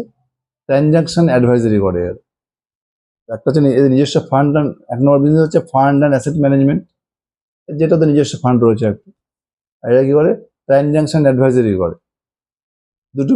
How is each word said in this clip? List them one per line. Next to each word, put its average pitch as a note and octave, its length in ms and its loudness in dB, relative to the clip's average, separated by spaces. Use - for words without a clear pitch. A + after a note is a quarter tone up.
ট্রানজাকশন D#3 640 0
অ্যাডভাইজারি A#2+ 520 2
করে F2+ 240 -2
এরা। F#2 140 -12
একটা A2 140 -14
হচ্ছে D3 160 0
নি-, C3 140 0
এদের C#3 160 4
নিজস্ব C#3 220 0
ফান্ড C#3+ 300 0
and, C#3 100 -2
এক A#2+ 100 -6
নম্বর C#3+ 200 4
বিজনেস D#3 220 2
হচ্ছে D#3+ 140 -2
ফান্ড C#3 320 2
and C#3+ 100 0
অ্যাসেট D3 300 -4
ম্যানেজমেন্ট, C#3 380 0
যেটা D#3+ 300 -2
ওদের D#3 140 2
নিজস্ব C#3+ 300 0
ফান্ড B2 240 0
রয়েছে A2+ 260 0
একটা। - 160 -18
আর - 100 -8
এরা C3 140 4
কী C#3 120 -2
করে? E3 120 2
ট্রানজাকশন D3 600 0
অ্যাডভাইজারি B2+ 460 2
করে, E2+ 140 -4
দুটো C#3 220 -2